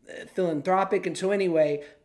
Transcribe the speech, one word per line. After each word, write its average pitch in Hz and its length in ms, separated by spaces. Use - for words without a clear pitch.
philanthropic. 185 720
And 170 120
so 190 140
anyway, 160 520